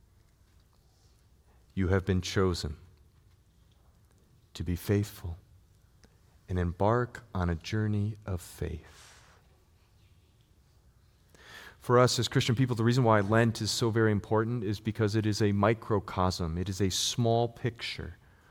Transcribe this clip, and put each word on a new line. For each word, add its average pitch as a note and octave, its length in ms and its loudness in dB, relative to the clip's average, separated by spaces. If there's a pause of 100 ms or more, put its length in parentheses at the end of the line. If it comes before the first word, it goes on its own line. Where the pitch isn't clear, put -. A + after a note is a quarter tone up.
(1700)
You F#2+ 140 0
have F#2+ 160 2
been F#2 160 2
chosen F2 560 0 (1800)
to - 100 -10
be E2+ 140 -4
faithful G2+ 600 -4 (1120)
and F2+ 80 -2
embark G#2 680 0 (100)
on F2+ 140 0
a E2+ 60 0
journey G#2+ 600 -4 (100)
of F#2 160 -4
faith. - 760 -12 (2500)
For B2 180 4
us B2 200 4
as A2+ 100 -2
Christian B2+ 260 0
people, B2 220 0
the A2+ 80 0
reason A#2+ 200 4
why A2 160 6
Lent A2 420 2
is G#2 80 -2
so - 180 0
very A2 240 2
important A2 520 0
is G2+ 160 -4
because G#2+ 360 0
it G#2+ 80 0
is G#2+ 160 0
a G#2 120 2
microcosm. F#2+ 1080 0
It F#2 100 -4
is F#2+ 140 -4
a F#2+ 80 2
small A#2 580 0
picture - 720 -8 (320)